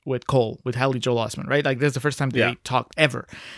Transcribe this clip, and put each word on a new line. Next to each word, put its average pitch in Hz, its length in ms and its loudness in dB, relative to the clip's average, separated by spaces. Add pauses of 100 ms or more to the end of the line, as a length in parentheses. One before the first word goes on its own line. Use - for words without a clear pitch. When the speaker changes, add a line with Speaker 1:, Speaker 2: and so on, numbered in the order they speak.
Speaker 1:
with 127 200 -4
Cole, 117 380 2
with 127 120 -2
Haley 131 240 0
Joel 120 260 2
Osment, - 220 -8
right? 143 160 2
Like, 135 160 0
this 147 80 4
is 131 60 0
the 131 60 -4
first 139 180 0
time 135 120 0
that - 80 0
Speaker 2:
Yeah. 101 120 4
Speaker 1:
they 120 140 -6
talked 123 320 -2
ever. 147 300 2 (320)